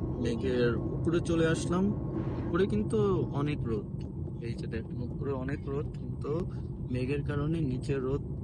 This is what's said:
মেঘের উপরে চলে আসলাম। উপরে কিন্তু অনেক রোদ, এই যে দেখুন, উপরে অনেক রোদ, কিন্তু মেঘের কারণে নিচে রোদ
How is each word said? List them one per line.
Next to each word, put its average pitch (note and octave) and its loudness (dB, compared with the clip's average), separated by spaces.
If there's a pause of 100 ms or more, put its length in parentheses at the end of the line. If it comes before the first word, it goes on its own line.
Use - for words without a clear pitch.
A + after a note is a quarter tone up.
(220)
মেঘের A#2+ 2
উপরে - 2
চলে E3 4
আসলাম। E3+ 2 (600)
উপরে F#3 4
কিন্তু G3+ 2
অনেক C#3+ 0
রোদ, - -2 (400)
এই A#2 -2
যে - -6
দেখুন, A2+ -4
উপরে C#3 -2
অনেক C3 -2
রোদ, C#3 -2
কিন্তু - -4 (520)
মেঘের C3 0
কারণে D3 0
নিচে C3+ 0
রোদ C3+ 0 (220)